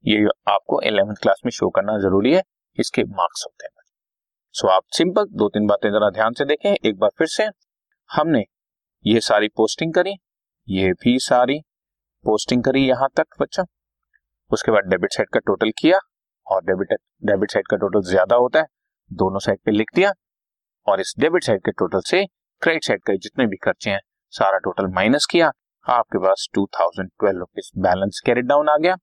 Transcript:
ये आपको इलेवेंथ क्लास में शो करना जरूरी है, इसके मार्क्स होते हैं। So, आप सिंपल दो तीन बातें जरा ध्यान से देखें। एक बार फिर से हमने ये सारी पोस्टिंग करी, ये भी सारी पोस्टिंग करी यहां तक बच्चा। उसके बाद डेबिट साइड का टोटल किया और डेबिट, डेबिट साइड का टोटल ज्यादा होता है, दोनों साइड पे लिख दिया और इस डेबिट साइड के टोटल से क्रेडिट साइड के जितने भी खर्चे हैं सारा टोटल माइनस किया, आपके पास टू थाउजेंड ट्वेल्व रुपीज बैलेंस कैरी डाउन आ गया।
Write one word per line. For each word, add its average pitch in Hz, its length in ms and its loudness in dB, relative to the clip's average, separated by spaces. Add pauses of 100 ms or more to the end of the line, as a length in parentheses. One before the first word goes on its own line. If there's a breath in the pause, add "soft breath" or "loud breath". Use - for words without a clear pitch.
ये 107 240 2 (220)
आपको - 320 0
इलेवेंथ 104 360 0
क्लास 101 280 0
में 117 60 -2
शो 98 180 -2
करना 101 300 -2
जरूरी 98 340 2
है, 185 80 2 (360)
इसके - 280 -2
मार्क्स - 400 -4
होते - 200 -20
हैं। - 60 -18 (840)
So, 104 140 0
आप 92 140 4 (100)
सिंपल 190 400 0
दो 104 160 0
तीन 107 180 -2
बातें 101 240 0
जरा 104 200 2
ध्यान 110 220 0
से 143 120 -4
देखें। 151 260 -2
एक 107 260 -2
बार 104 200 2
फिर 160 120 0
से - 180 -4 (600)
हमने 151 340 0 (640)
ये 110 160 2
सारी 107 260 2 (100)
पोस्टिंग 160 360 -2
करी, 185 220 0 (520)
ये 95 280 0
भी 120 260 0
सारी 127 380 2 (680)
पोस्टिंग 113 380 0
करी 135 240 2
यहां 127 200 0 (100)
तक - 240 -4
बच्चा। 147 220 -4 (880)
उसके 110 200 -2
बाद 98 180 2
डेबिट 92 240 0
साइड - 160 -4
का - 120 0
टोटल 110 380 -2
किया 180 200 4 (480)
और 95 160 -2
डेबिट, 92 300 -2 (300)
डेबिट 101 280 0
साइड 101 160 -2
का 104 100 0
टोटल 101 320 0
ज्यादा 92 260 2
होता 123 240 2
है, 160 60 -2 (460)
दोनों 190 280 -2
साइड - 260 -2
पे 110 60 0
लिख 107 240 0
दिया 190 160 2 (760)
और 98 140 2
इस - 180 -8
डेबिट 165 240 2
साइड 104 180 0
के 110 120 -4
टोटल 190 340 -2
से 190 180 2 (360)
क्रेडिट 160 240 -2
साइड 104 160 -2
के 101 160 -2
जितने 110 300 -4
भी 95 100 -6
खर्चे - 320 -4
हैं 98 100 -2 (340)
सारा 98 260 0
टोटल 95 340 -4
माइनस 101 320 2
किया, 165 260 2 (340)
आपके 120 340 0
पास 95 340 0
टू 101 120 -2 (100)
थाउजेंड 90 360 -2
ट्वेल्व 98 280 -2
रुपीज - 400 -12
बैलेंस 95 460 -2
कैरी 120 180 0
डाउन 147 260 2
आ 151 80 4
गया। 175 260 0